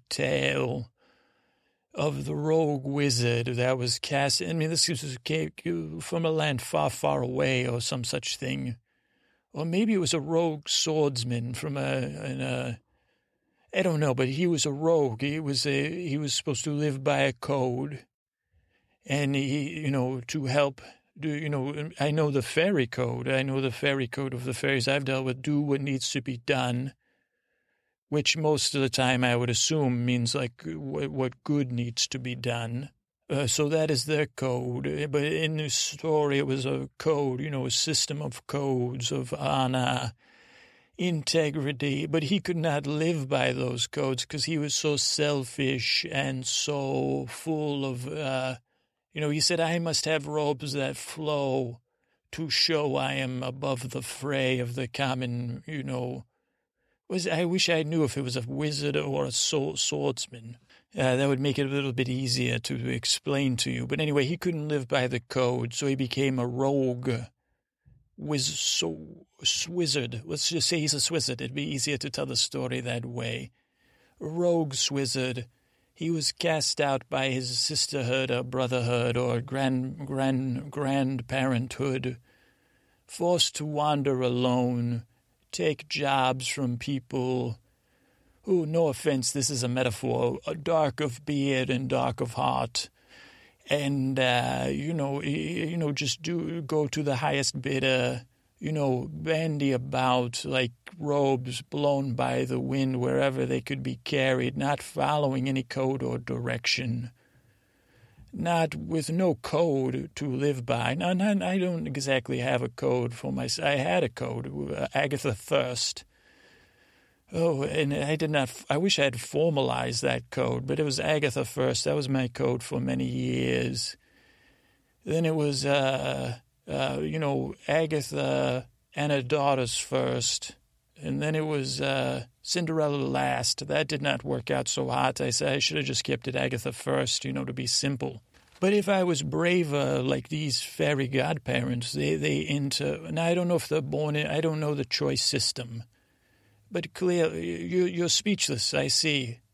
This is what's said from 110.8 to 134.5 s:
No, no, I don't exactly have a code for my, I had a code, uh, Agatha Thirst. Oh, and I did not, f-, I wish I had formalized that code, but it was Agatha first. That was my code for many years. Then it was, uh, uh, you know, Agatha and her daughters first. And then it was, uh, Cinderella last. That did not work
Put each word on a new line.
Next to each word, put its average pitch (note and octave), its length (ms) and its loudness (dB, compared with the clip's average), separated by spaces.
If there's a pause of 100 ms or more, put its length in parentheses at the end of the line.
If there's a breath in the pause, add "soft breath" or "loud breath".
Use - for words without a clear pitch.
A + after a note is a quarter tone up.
No, F3 180 0
no, F#3+ 340 2
I F#3 120 0
don't F3 280 0
exactly C3+ 520 0
have B2 240 0
a B2 80 -4
code B2 420 0
for C3+ 180 -8
my, C3 160 -2 (160)
I C#3+ 100 2
had D#3 320 2
a B2 40 2
code, C3 640 -6
uh, C3 220 -2
Agatha C#3 400 0
Thirst. B2+ 680 -2 (1300 soft breath)
Oh, E3 320 2
and C#3+ 300 0
I D3 240 0
did D#3 140 0
not, C#3 180 2
f-, - 220 -14
I C#3 80 2
wish F#3+ 200 2
I C#3+ 60 6
had B2 160 0
formalized B2+ 840 2
that B2+ 280 0
code, B2+ 360 0
but C#3 140 0
it D#3 40 2
was C#3 140 -2
Agatha D3 460 2
first. C3 400 0
That D3 100 2
was C#3+ 140 -2
my C3 200 0
code B2+ 340 -2
for C#3 180 -4
many C3 240 0
years. B2+ 920 -2 (1080 soft breath)
Then E3 220 0
it D#3+ 80 2
was, C#3+ 320 0
uh, C3+ 720 0 (280)
uh, C3+ 360 -2
you D#3 160 -2
know, C#3 360 -2 (120)
Agatha C#3 1000 0 (280)
and D3 180 0
her C#3+ 80 2
daughters C3+ 560 2
first. B2+ 800 -2 (460)
And C#3+ 200 -2
then D3+ 140 0
it D#3 100 0
was, C#3+ 380 -2
uh, C3 420 0 (160)
Cinderella D#3+ 560 0
last. C3+ 720 0
That C#3+ 200 2
did D3 120 -2
not C3+ 240 0
work C#3 260 -4